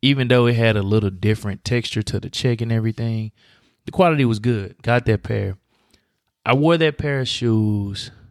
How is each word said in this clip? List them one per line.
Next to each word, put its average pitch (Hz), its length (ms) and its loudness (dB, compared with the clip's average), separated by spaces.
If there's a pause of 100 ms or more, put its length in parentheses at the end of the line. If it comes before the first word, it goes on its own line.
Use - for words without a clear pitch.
Even 131 280 2
though 123 180 4
it 120 80 2
had 113 220 2
a 101 40 0
little 104 280 2
different 101 560 -4
texture 113 360 -4
to - 180 -6
the - 100 -10
check 117 320 -2
and 113 100 -2
everything, 113 640 -2 (520)
the - 60 -10
quality 160 320 4
was 113 160 2
good. 110 420 -4
Got 120 240 0
that 107 160 2
pair. 98 360 -4 (880)
I 120 80 2
wore 160 240 4
that 156 200 0
pair 143 220 -2
of 127 80 -4
shoes 107 800 -2 (220)